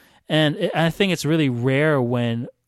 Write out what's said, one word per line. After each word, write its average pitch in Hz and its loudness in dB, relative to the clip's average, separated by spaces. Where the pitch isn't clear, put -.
And 151 0
it, 175 -2
I 165 2
think 190 0
it's 160 -4
really 156 2
rare 135 2
when 120 -2